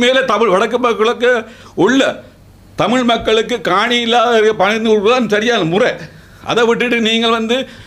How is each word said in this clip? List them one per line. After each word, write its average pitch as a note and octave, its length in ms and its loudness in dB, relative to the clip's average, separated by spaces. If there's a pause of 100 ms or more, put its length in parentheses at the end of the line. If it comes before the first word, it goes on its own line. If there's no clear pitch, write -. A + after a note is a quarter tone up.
மேலே B3+ 200 2 (100)
தமிழ் G#3+ 220 2
வடக்கு A3+ 300 0
ப-, A#3 160 0
கிழக்கு A#3 320 0 (520)
உள்ள B3 160 2 (840)
தமிழ் A#3+ 300 0
மக்களுக்கு A3+ 440 -2 (120)
காணி G#3+ 380 0
இல்லாத A3+ 560 2
பகிர்ந்து A3 300 0
கொடுக்குறது A3 420 2
சரியான G#3 400 0
முறை. G3+ 180 2 (600)
அதை G#3+ 180 2
விட்டுட்டு A#3 280 0 (120)
நீங்கள் A3+ 280 0
வந்து A3+ 200 -2 (300)